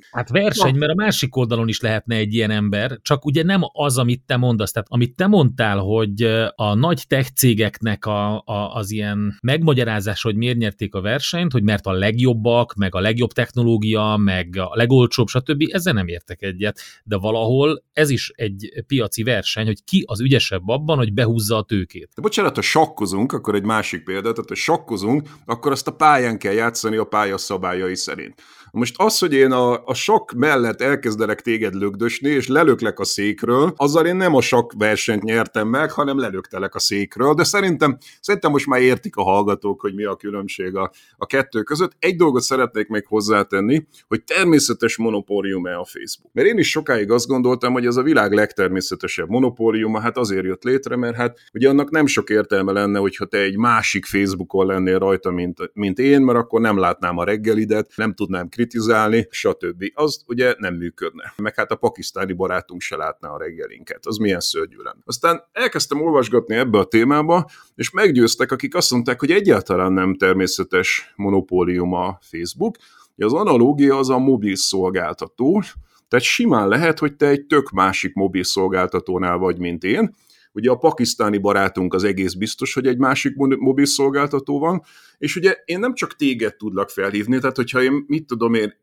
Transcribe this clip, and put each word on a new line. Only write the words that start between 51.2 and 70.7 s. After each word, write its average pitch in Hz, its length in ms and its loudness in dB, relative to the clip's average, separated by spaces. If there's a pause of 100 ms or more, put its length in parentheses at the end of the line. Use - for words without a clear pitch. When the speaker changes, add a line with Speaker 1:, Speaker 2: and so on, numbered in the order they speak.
Speaker 2:
ugye 127 160 4
annak 143 200 2
nem 156 160 4
sok 123 240 0
értelme 101 420 2
lenne, 101 280 0
hogyha 98 260 -4
te 101 120 -4
egy 98 200 0
másik 113 480 0
Facebookon 98 600 0
lennél 92 340 0
rajta, 95 320 0
mint, 90 420 -6
mint 101 260 -4
én, 139 220 6
mert 123 160 4
akkor 113 240 0
nem 107 160 2
látnám 87 400 0
a 87 60 -2
reggelidet, 107 720 0
nem 107 180 -2
tudnám 90 360 -6 (140)
kritizálni, 110 680 0
stb. 92 640 -4
Az 147 340 -4
ugye 123 300 0
nem 92 160 -6
működne. 85 640 -10
Meg 107 180 -6
hát 107 160 -4
a 110 40 -2
pakisztáni 95 580 -4
barátunk 90 480 -6
se - 140 -8
látná 76 340 -8
a 73 80 -14
reggelinket. 78 680 -14
Az 107 120 -4
milyen 98 220 2
szörnyű - 380 -6
lenne. - 280 -14
Aztán 165 460 -2
elkezdtem 165 500 -4
olvasgatni 120 540 2
ebbe 117 220 2
a 92 80 4
témába, 151 640 2 (260)
és 120 160 -6
meggyőztek, 131 600 2
akik 135 240 -6
azt 175 160 0
mondták, 123 280 -2
hogy 147 120 0
egyáltalán 98 640 2
nem 92 220 2
természetes 92 1000 0